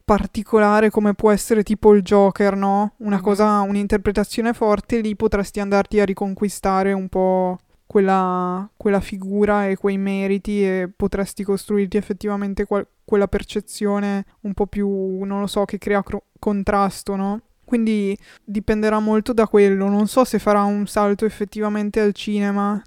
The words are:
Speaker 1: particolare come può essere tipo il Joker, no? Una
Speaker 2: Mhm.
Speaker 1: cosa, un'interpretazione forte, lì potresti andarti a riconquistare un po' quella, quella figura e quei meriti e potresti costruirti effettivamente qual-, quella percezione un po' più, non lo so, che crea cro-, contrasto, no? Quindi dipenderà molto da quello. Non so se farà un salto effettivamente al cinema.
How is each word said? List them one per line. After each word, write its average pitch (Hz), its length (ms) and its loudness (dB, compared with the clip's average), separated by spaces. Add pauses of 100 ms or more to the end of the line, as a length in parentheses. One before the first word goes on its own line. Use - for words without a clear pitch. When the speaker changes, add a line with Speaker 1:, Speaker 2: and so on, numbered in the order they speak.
Speaker 1:
particolare 208 880 2
come 208 240 2
può 214 180 2
essere 208 320 2
tipo 214 300 4
il 208 80 6
Joker, 196 540 2
no? 196 420 0
Una 208 200 -2
Speaker 2:
Mhm. 180 40 -2
Speaker 1:
cosa, 208 400 2
un'interpretazione 202 920 -2
forte, 214 480 0
lì 214 140 -4
potresti 208 440 -2
andarti 202 400 0
a 202 60 4
riconquistare 196 880 -2
un 190 160 -4
po' 185 480 0 (280)
quella, 185 920 0
quella 202 220 0
figura 202 680 0
e 190 80 -2
quei 196 220 -2
meriti 196 640 -2
e 185 320 0
potresti 196 480 -4
costruirti 196 540 -2
effettivamente 202 680 -4
qual-, 202 200 -2 (180)
quella 202 240 2
percezione 202 1000 -4 (160)
un 202 120 -6
po' 202 140 -2
più, 190 560 -4
non 196 160 -4
lo 202 80 -2
so, 202 180 -2
che 196 140 -8
crea 202 240 0
cro-, - 200 -10 (140)
contrasto, 202 800 -2
no? 196 260 -4 (240)
Quindi 214 520 0 (260)
dipenderà 214 560 0
molto 214 340 0
da 220 140 4
quello. 196 420 4
Non 208 180 2
so 262 160 4
se 226 160 0
farà 208 240 2
un 202 240 -2
salto 202 380 0
effettivamente 208 760 -4
al 208 140 4
cinema. 202 720 -2